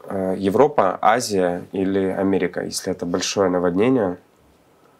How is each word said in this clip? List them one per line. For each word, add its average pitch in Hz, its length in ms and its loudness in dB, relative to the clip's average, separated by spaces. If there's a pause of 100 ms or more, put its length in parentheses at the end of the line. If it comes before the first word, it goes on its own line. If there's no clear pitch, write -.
Э, 95 340 -4
Европа, 104 640 2
Азия 98 640 0 (100)
или 95 340 0
Америка, 95 580 -2
если 90 280 -6
это 87 140 -8
большое 92 440 0
наводнение? 90 640 2 (840)